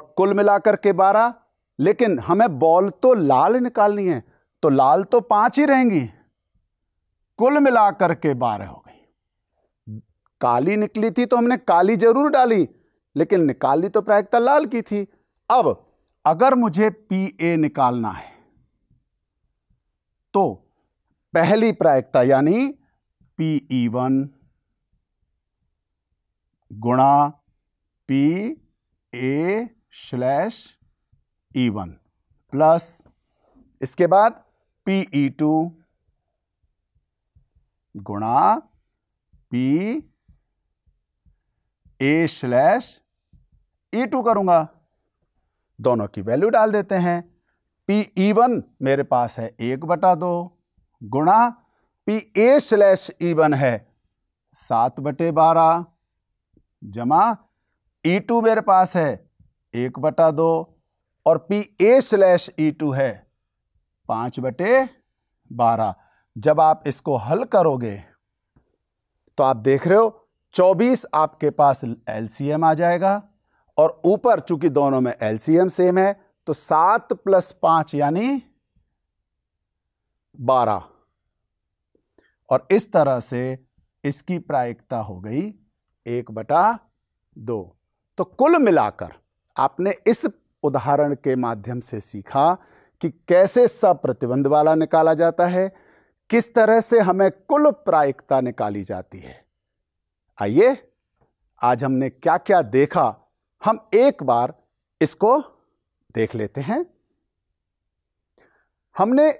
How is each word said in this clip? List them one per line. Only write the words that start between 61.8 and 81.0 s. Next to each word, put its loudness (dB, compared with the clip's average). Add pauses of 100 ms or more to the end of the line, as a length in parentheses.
ए 6
स्लैश 2 (100)
ई 0
टू -4
है -2 (1000)
पाँच -6
बटे 0 (640)
बारह। 0 (420)
जब 2
आप 2
इसको -4
हल -4
करोगे -2 (1400)
तो 0
आप 2
देख -2
रहे 4
हो 0 (260)
चौबीस 2
आपके -2
पास 2 (260)
एलसीएम -6
आ 2
जाएगा -2 (560)
और 0
ऊपर 2
चूंकि -4
दोनों 0
में -2
एलसीएम 0
सेम 0
है 2 (340)
तो -4
सात 0 (140)
plus 2
पाँच 0
यानी -2 (2000)
बारह। 0 (1700)